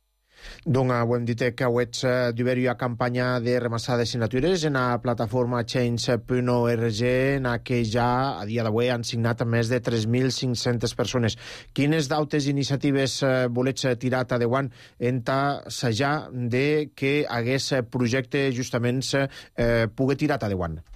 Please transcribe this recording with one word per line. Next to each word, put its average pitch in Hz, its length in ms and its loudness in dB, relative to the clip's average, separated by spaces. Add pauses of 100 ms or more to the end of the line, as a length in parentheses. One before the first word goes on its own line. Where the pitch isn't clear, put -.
(640)
Doncs, 127 280 2
eh, 120 100 2
ho 117 140 0
hem 120 80 -2
dit, 117 180 -2
eh, 123 120 0
que 135 100 -4
auets, 120 400 0
eh, 123 280 2
d'hivern 123 280 0
hi 127 80 2
ha 117 80 -2
campanya 123 640 -2
de 123 200 2
remassada 120 440 0
de - 20 -4
signatures 131 580 0
en 147 140 0
la 123 220 0
plataforma 120 640 0
change 120 600 0
punt 123 220 0
org, 117 540 2
en 131 460 2
la 120 140 0
que 120 220 0
ja 120 560 0
a 104 60 -8
dia 113 160 -2
d'avui 113 280 2
han 120 140 -2
signat 117 420 0
més 117 220 2
de 123 120 0
tres 117 260 0
mil 123 240 2
cinc-centes 120 640 -2
persones. 117 420 0 (360)
Quines 143 360 2
dautes 151 380 0
i 143 40 0
iniciatives, 139 720 0
eh, 131 260 2
volets, 123 360 0
eh, 127 120 2
tirar 127 340 0
endavant 123 400 0 (280)
en 123 240 0
ta 135 460 0
sajar 131 640 0
de 131 600 0
que 143 340 0
hagués, 120 440 -2
eh, 131 100 2
projecte 131 680 0
justament, 123 520 -2 (520)
eh, 117 380 2
pugui 135 220 2
tirar 147 260 0
endavant? 90 380 -2 (160)